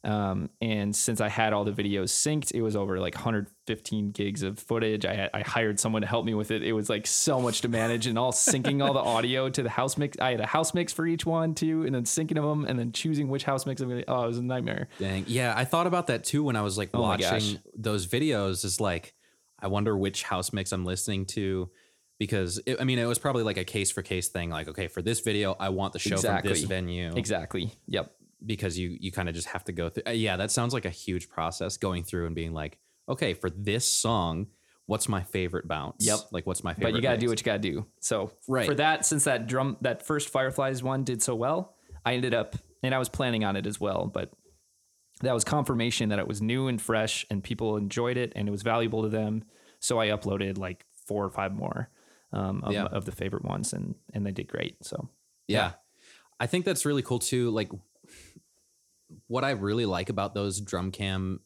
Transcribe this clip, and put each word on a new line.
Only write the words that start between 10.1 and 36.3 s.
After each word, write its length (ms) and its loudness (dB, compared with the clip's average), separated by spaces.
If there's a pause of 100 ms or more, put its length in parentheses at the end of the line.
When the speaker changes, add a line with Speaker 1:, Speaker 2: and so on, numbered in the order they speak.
Speaker 1:
I 120 4
had 80 0
a 60 2
house 280 2
mix 200 0
for 120 0
each 200 0
one 300 2
too, 300 2
and 80 2
then 100 0
syncing 320 0
them, 300 2
and 140 0
then 140 0
choosing 340 2
which 160 0
house 220 0
mix 160 -4
I'm 80 -2
gonna, 180 -2
oh, 160 2
it 40 2
was 100 0
a 60 -2
nightmare. 440 -2 (120)
Speaker 2:
Dang. 280 -2
Yeah, 300 2
I 80 2
thought 220 2
about 200 2
that 160 0
too 200 2
when 120 2
I 60 2
was, 160 0
like, 160 -2
Speaker 1:
Oh 60 2
my 100 4
Speaker 2:
watching 200 2
Speaker 1:
gosh. 260 2 (200)
Speaker 2:
those 320 0
videos, 580 2
is 140 -2
like, 340 -2 (460)
I 80 -4
wonder 300 2
which 260 0
house 300 -2
mix 180 -2
I'm 140 -2
listening 420 -2
to, 420 -2 (500)
because 460 0
it, 140 -2
I 60 0
mean, 140 2
it 60 2
was 140 0
probably, 240 0
like, 140 0
a 80 -2
case 260 0
for 120 -4
case 260 -2
thing. 220 -2
Like, 180 -4
okay, 180 -4
for 140 -6
this 180 0
video, 400 2
I 100 0
want 240 0
the 60 -6
show 180 0
from 260 2
this 180 2
Speaker 1:
Exactly. 40 -2
Speaker 2:
venue. 520 -2
Speaker 1:
Exactly. 540 -2 (160)
Yep. 260 -4 (320)
Speaker 2:
Because 320 -2
you, 220 -2
you 120 -6
kinda 220 -2
just 140 -6
have 160 -8
to 80 -6
go 180 -2
through. 160 -6
Uh, 60 -2
yeah, 260 2
that 140 0
sounds 200 2
like 140 -2
a 60 -2
huge 360 -4
process, 500 -4
going 260 -2
through 240 -2
and 80 -4
being 180 -4
like, 240 -6 (320)
"Okay, 240 0
for 160 -2
this 420 0
song, 540 2 (400)
what's 240 0
my 140 0
favorite 440 -2
bounce? 380 -4
Speaker 1:
Yep. 140 4 (120)